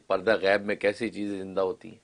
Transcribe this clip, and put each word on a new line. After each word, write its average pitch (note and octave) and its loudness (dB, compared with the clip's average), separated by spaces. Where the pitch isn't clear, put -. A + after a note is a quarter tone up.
पर्दा F#2+ 2
गैब G2 2
में G#2 -2
कैसी G#2+ 0
चीज़ें G2+ -6
ज़िंदा F#2+ -2
होती F#2 -2
हैं। - -20